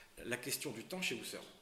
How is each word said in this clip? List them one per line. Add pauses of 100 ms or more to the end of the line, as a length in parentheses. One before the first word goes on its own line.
(260)
la
question
du
temps
chez
Husserl. (180)